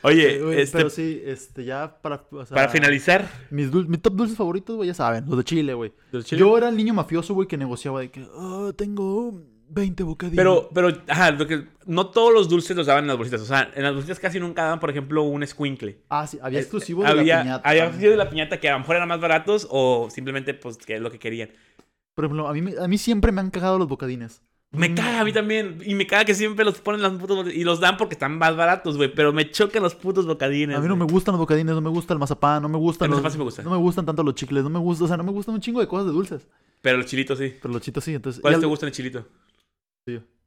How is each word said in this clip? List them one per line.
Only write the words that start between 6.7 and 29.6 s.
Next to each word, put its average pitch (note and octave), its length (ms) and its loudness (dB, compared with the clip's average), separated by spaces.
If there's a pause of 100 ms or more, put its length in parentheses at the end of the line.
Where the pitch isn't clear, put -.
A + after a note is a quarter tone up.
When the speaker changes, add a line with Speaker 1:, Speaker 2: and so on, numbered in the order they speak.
Speaker 2:
niño G#3+ 180 0
mafioso, E3+ 400 -4
güey, F#3+ 140 -2
que E3+ 80 -6
negociaba C3+ 440 -8
de B2+ 100 -12
que, C3 160 -18 (100)
"Ah, F#3+ 400 -8
tengo G3+ 680 -4 (260)
veinte F#3+ 340 -4
bocadillos." E3+ 340 -4
Speaker 1:
Pero, F#3 360 4
pero, F3+ 160 4 (200)
ajá, D#3+ 240 4
lo C#3+ 140 -2
que, D3+ 200 -4 (200)
no F3+ 220 0
todos A#3 240 6
los G3+ 160 6
dulces E3+ 280 2
los D#3 100 -2
daban C#3+ 180 4
en C#3+ 40 -2
las C3 100 0
bolsitas. A#2 240 -4
O G#2+ 40 -10
sea, C3+ 280 0
en C#3 80 -4
las C#3 100 0
bolsitas C#3+ 260 -6
casi F#3 220 -4
nunca E3+ 220 -4
daban, D#3+ 180 -2
por D3+ 100 -2
ejemplo, D3 340 -2
un C#3+ 180 -2
escuincle. C3+ 680 -8
Speaker 2:
Ah, D3 180 -4
sí, C#3+ 160 -14
había C3 180 -4
Speaker 1:
Eh, - 20 -4
Speaker 2:
exclusivos F3+ 440 -4
de D3+ 80 6
la D3+ 60 4
Speaker 1:
había, E3 220 4
Speaker 2:
piñata. C3 260 -2
Speaker 1:
había D#3+ 160 6
exclusivos F3+ 280 4
de G#3 120 4
la C#3 60 -4
piñata D#3 300 -4
que D3+ 80 0
a C#3+ 40 4
lo C3+ 80 0
mejor D#3+ 160 0
eran F3 120 0
más E3+ 120 -2
baratos E3+ 500 2
o B2+ 400 4
simplemente, C3+ 440 -6
pues, A#2+ 240 -14
que - 180 -8
es A2 60 -6
lo A2+ 80 -6
que A2+ 80 -20
querían. A2+ 320 -8 (640)
Speaker 2:
Por D3+ 120 -4
ejemplo, D3+ 240 -4
a D3 40 -4
mí D3+ 80 -4
me, F3+ 180 -4
a F3+ 100 -4
mí G3+ 100 2
siempre A3 340 2
me F#3+ 80 0
han F#3+ 100 -4
cagado F#3+ 280 0
los F3+ 100 2
bocadines. B2+ 540 -8 (300)
Speaker 1:
Me E3+ 180 0
Speaker 2:
Mm. E3+ 60 -2
Speaker 1:
caga A3+ 240 -2
a G#3+ 40 2
mí G#3+ 80 -2
también. G#3+ 540 -2
Y G3+ 80 -2
me G3 120 0
caga G#3 180 4
que G3+ 100 2
siempre G#3+ 300 0
los G#3 160 0
ponen G#3 200 -2
las F#3+ 120 0
putas F#3+ 240 -2
bolsitas F3+ 220 -4
y E3+ 60 -2
los E3+ 160 2
dan F#3 160 4
porque G#3 180 -2
están D3 220 -4
más D#3+ 200 2
baratos, E3+ 400 2
güey. C#3+ 180 2
Pero D3 180 4
me D3+ 180 2
chocan G#3 320 0